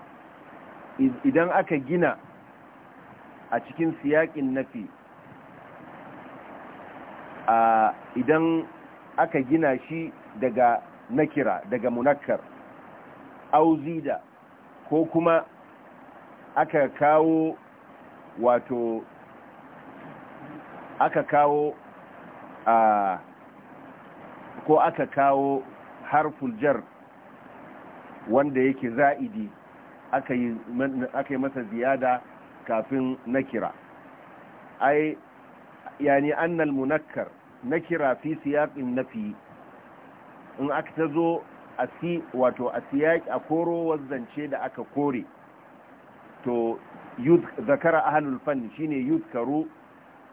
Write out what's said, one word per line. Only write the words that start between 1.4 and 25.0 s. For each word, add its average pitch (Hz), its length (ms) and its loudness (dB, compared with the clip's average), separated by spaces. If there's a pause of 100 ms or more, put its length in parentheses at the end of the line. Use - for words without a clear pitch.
aka 175 300 0
gina 143 380 0 (1300)
a 120 80 0
cikin 165 440 -4
siyaƙin 151 480 2
nafi, 127 320 -6 (2750)
a, 113 460 6 (220)
idan 160 520 2 (460)
aka 160 280 0
gina 135 360 2 (100)
shi 165 240 -8 (280)
daga 120 420 4 (240)
nakira, 120 640 0
daga 120 200 -2
munakkar, 120 500 0 (1120)
auzida, 151 680 2 (680)
ko 156 160 2
kuma 165 400 2 (1120)
aka 151 340 2
kawo, 160 680 4 (800)
wato, 117 680 0 (2000)
aka 139 240 2
kawo, 147 500 2 (920)
a, 104 520 4 (1500)
ko 156 140 6
aka 151 280 0